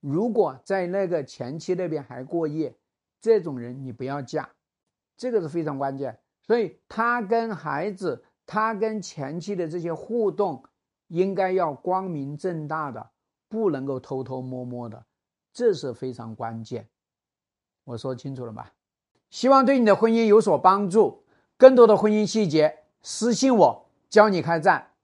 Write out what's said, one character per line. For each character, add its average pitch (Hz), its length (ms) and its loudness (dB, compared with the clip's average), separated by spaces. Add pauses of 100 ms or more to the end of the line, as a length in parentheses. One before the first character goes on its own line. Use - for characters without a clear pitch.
如 160 280 -2
果 180 340 -2
在 190 240 -4
那 190 200 -4
个 165 180 -4
前 131 340 -12
妻 185 160 -4
那 180 140 -4
边 151 140 -6
还 127 200 -14
过 160 240 -4
夜， 151 300 -6 (420)
这 220 220 2
种 151 180 -8
人 123 240 -12
你 127 80 -12
不 120 140 -12
要 139 160 -6
嫁， 139 300 -8 (680)
这 247 160 -6
个 220 80 2
是 160 80 -8
非 165 160 -6
常 143 140 -6
关 139 180 -6
键。 131 240 -10 (220)
所 233 160 0
以 196 280 -4
他 233 360 -4
跟 226 340 -2
孩 151 340 -6
子， 180 320 -8 (220)
他 220 300 -4
跟 220 260 -4
前 156 400 -10
妻 196 160 -8
的 175 100 -4
这 165 140 -8
些 165 120 -8
互 214 380 -4
动， 165 320 -4 (460)
应 185 260 -2
该 185 160 0
要 180 220 0
光 185 320 -4
明 147 320 -8
正 160 320 -8
大 156 240 -8
的， 110 180 -16 (380)
不 214 220 -2
能 135 160 -4
够 135 120 -6
偷 131 240 -8
偷 127 200 -10
摸 127 220 -10
摸 123 240 -12
的， 113 180 -18 (460)
这 233 200 0
是 135 220 -6
非 131 180 -10
常 113 240 -14
关 113 260 -10
键。 110 260 -12 (960)
我 123 120 -12
说 131 180 -8
清 135 220 -12
楚 127 80 -12
了 113 80 -14
吧？ 113 220 -18 (560)
希 - 180 -2
望 269 160 8
对 269 140 4
你 233 80 4
的 202 100 6
婚 226 160 2
姻 226 140 2
有 214 140 8
所 175 180 2
帮 196 320 4
助。 185 340 2 (320)
更 262 180 10
多 240 120 10
的 214 100 8
婚 214 160 2
姻 214 140 2
细 214 200 0
节， 151 380 0 (160)
私 - 320 -4
信 262 240 2
我， 151 300 4 (240)
教 214 180 8
你 180 140 0
开 165 180 0
战。 156 300 0 (140)